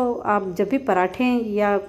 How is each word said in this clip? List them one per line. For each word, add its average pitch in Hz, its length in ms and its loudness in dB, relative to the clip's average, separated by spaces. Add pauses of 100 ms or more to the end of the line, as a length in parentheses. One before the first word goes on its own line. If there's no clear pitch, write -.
(140)
आप 202 360 -2
जब 196 180 0
भी 269 120 0
पराठे 185 440 0 (240)
या 208 200 0 (200)